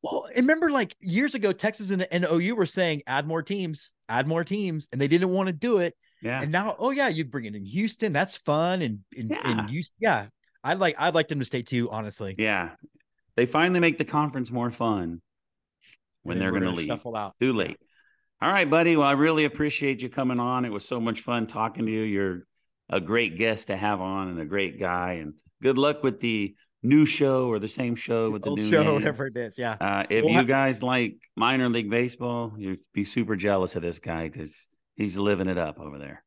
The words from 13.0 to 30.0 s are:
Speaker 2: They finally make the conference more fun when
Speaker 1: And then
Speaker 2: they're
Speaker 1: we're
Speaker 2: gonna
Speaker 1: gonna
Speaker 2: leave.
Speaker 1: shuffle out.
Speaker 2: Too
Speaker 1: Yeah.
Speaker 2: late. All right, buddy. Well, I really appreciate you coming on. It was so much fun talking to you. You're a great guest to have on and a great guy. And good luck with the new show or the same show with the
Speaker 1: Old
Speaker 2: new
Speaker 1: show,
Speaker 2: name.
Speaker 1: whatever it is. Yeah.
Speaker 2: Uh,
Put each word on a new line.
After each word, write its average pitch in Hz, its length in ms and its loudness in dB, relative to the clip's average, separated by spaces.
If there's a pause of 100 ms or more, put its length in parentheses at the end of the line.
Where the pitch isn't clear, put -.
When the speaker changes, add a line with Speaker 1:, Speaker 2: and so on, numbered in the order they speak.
Speaker 2:
They 123 120 4
finally 175 320 2
make 165 180 4
the 151 80 -2
conference 139 460 -2
more 120 180 -2
fun 98 520 -2 (1000)
when 87 100 -6
Speaker 1:
And - 20 -2
then 92 40 0
Speaker 2:
they're 95 120 0
Speaker 1:
we're 95 80 0
Speaker 2:
gonna 92 120 0
Speaker 1:
gonna 87 60 -4
Speaker 2:
leave. 80 100 -4
Speaker 1:
shuffle 117 280 -6
out. 104 240 -6
Speaker 2:
Too 127 80 2
Speaker 1:
Yeah. 131 60 2
Speaker 2:
late. 95 240 -2 (640)
All 156 100 2
right, 185 180 2
buddy. 165 280 6
Well, 143 100 6
I 139 60 6
really 156 320 4
appreciate 143 560 -2
you 123 80 -6
coming 127 300 0
on. 123 260 0
It 113 60 -6
was 101 140 -8
so 123 140 -4
much 113 220 -2
fun 117 260 -2
talking 110 380 -4
to 110 60 -2
you. 110 100 0
You're 98 440 -2 (440)
a 95 100 0
great 92 380 0
guest 110 300 0
to 98 100 -4
have 101 240 0
on 95 280 -4
and 87 100 -8
a 78 60 -6
great 92 340 -4
guy. 90 340 -2
And 76 200 -8 (300)
good 127 160 2
luck 147 240 0
with 127 160 0
the 107 360 -2 (280)
new 147 240 8
show 131 400 2
or 113 120 -2
the 104 80 -6
same 120 280 -4
show 113 340 -2
with 107 140 -4
the 107 60 -2
Speaker 1:
Old 98 100 -2
Speaker 2:
new 107 100 -2
Speaker 1:
show, 156 140 6
Speaker 2:
name. 156 100 4
Speaker 1:
whatever 139 340 0
it 120 100 -8
is. 113 200 -8
Yeah. 117 220 -2
Speaker 2:
Uh, 98 300 0